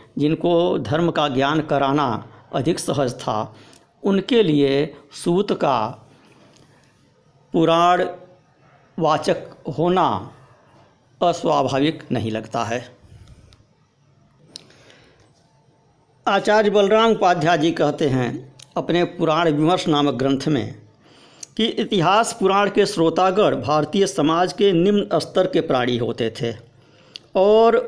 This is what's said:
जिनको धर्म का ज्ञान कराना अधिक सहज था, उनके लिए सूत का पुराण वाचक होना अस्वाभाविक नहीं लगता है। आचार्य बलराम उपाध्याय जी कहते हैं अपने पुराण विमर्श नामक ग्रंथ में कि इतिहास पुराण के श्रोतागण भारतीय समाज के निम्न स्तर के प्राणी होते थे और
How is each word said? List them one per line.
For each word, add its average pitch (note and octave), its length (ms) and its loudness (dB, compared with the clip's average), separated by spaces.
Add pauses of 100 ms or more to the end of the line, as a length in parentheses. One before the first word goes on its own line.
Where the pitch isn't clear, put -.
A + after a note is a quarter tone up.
(180)
जिनको E3+ 640 0
धर्म D#3 320 -2
का D3+ 180 0
ज्ञान C#3 340 0
कराना C#3+ 440 0 (460)
अधिक D#3 260 -2
सहज C3 360 -2
था, A2 400 -6 (480)
उनके G3 400 2
लिए C#3+ 500 0 (220)
सूत F#3 380 -2
का C3 340 -2 (1700)
पुराण F3 500 4 (960)
वाचक D#3 520 -2 (200)
होना E3+ 380 0 (1120)
अस्वाभाविक D3 920 -2
नहीं A2+ 200 -4
लगता A2+ 320 -6
है। A#2 180 -6 (3500)
आचार्य G#3 440 2
बलराम G#3 420 4
उपाध्याय F3 460 2
जी D#3 160 0
कहते D3 360 0
हैं B2+ 200 0 (480)
अपने E3+ 280 0
पुराण E3 440 0
विमर्श D#3 380 0
नामक D3 260 2
ग्रंथ C3+ 340 -2
में A#2 280 -2 (800)
कि A3 80 0 (120)
इतिहास G3+ 600 0
पुराण G3 300 2
के G3+ 160 2
श्रोतागण F3 760 2
भारतीय D3+ 460 0
समाज E3+ 460 0
के G3+ 200 2
निम्न F#3 460 2
स्तर F#3 280 0
के G#3 140 0
प्राणी B2+ 360 0
होते A2+ 440 -4
थे A#2 120 -4 (840)
और A3 400 4 (120)